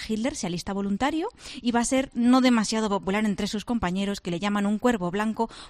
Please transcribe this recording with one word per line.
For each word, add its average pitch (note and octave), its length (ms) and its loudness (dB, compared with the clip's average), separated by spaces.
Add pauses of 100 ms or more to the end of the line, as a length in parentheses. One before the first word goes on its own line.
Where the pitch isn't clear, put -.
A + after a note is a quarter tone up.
Hitler A3 280 -2
se - 100 -6
alista F3 260 -4
voluntario B3+ 580 -2 (340)
y A#3+ 80 0
va A#3 80 2
a A#3 60 0
ser C4 280 0
no B3 280 6
demasiado A3 480 4
popular G3 360 0
entre G3+ 220 0
sus G3+ 180 -6
compañeros, G3 560 -2
que - 80 -6
le E3+ 100 -2
llaman G3+ 280 0
un G#3 100 2
cuervo G#3 320 2
blanco A3 400 -2 (200)